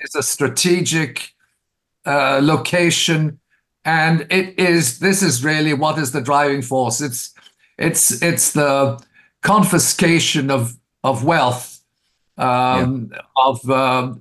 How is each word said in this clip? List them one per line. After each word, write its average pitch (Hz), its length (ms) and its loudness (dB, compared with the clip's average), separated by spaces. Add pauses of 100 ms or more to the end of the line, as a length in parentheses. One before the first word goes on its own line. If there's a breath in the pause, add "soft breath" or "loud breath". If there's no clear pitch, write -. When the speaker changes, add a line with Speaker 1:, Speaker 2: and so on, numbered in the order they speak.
Speaker 1:
is - 120 -10
a 139 80 0
strategic, 156 1120 -2 (720)
uh, 139 340 2
location. 160 1000 0 (460)
And 160 460 0
it 185 260 -2
is, 175 400 0
this 190 240 0
is 135 220 0
really 156 320 0
what 156 240 -2
is 131 120 -4
the 143 100 -4
driving 139 420 0
force. 123 380 -2
It's, 131 340 -8 (420 soft breath)
it's, - 440 -2
it's - 320 0
the 139 500 0 (380 soft breath)
confiscation 165 1120 2
of, 120 260 -2 (260)
of 127 200 -2
wealth, 139 560 0 (580)
um, 127 720 0
Speaker 2:
Yeah. - 100 -16 (160)
Speaker 1:
of, 127 320 2
uh, 127 520 0